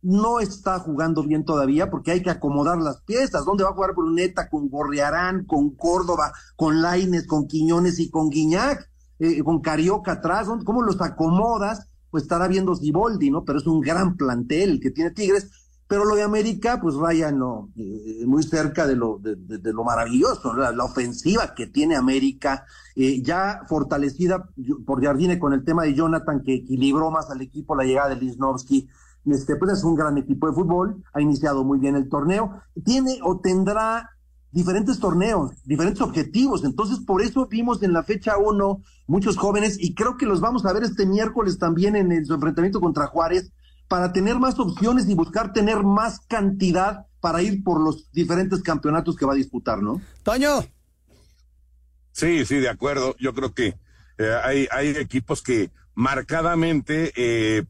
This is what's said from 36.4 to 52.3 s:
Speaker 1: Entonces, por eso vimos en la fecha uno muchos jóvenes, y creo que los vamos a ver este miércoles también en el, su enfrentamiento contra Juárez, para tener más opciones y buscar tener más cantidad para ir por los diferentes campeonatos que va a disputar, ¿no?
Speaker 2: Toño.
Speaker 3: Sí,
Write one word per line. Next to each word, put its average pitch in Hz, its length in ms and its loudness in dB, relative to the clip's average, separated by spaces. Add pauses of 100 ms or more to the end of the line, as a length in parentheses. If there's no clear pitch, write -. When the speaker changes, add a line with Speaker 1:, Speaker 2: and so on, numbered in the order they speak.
Speaker 1:
Entonces, 202 360 -2
por 190 200 2
eso 254 260 0
vimos 226 360 -2
en 185 100 2
la 165 100 2
fecha 208 360 -2
uno 202 420 2 (260)
muchos 196 300 2
jóvenes, 202 420 0
y 170 160 -2
creo 254 220 -2
que 285 80 -4
los 196 160 0
vamos 226 240 0
a 190 80 2
ver 226 120 0
este 202 200 0
miércoles 214 540 0
también 180 380 2
en 185 160 4
el, 160 120 0
su 139 80 -4
enfrentamiento 165 480 0
contra 147 280 0
Juárez, 175 440 -2 (360)
para 180 220 0
tener 202 280 0
más 254 200 2
opciones 226 480 2
y 202 80 2
buscar 196 380 -2
tener 214 300 2
más 208 440 2
cantidad 196 760 0 (160)
para 170 220 0
ir 196 200 0
por 175 160 2
los 156 340 0
diferentes 175 500 0
campeonatos 165 540 -2
que 139 100 0
va 139 80 2
a - 20 0
disputar, 123 460 -2
¿no? 123 180 -2 (220)
Speaker 2:
Toño. 262 380 2 (1500)
Speaker 3:
Sí, 156 340 0